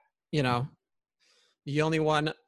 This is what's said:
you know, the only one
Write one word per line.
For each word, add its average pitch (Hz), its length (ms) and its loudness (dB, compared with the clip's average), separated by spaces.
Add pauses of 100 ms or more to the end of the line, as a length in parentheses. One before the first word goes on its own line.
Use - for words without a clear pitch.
(320)
you 151 100 0
know, 123 240 0 (1000)
the 147 160 0
only 160 180 2
one 151 320 0 (160)